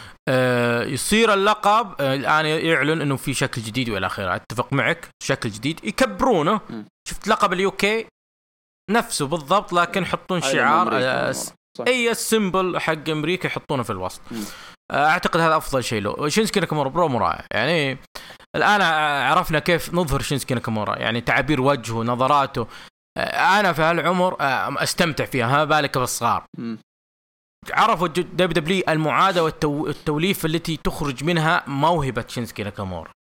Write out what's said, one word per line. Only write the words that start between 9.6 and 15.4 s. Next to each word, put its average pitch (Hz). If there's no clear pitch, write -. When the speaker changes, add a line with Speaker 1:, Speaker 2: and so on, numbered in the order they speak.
Speaker 1:
لكن 175
يحطون 175
Speaker 2:
أيضًا 135
Speaker 1:
شعار، 147
Speaker 2:
أمريكا 127
Speaker 1:
آه، 127
Speaker 2:
مرة. 127
Speaker 1:
س-، 127
Speaker 2:
صح. 123
Speaker 1:
أي 240
السيمبل 190
حق 156
أمريكا 160
يحطونه 139
في -
الوسط. 92
Speaker 2:
مم. 113
Speaker 1:
آه، 139
أعتقد 170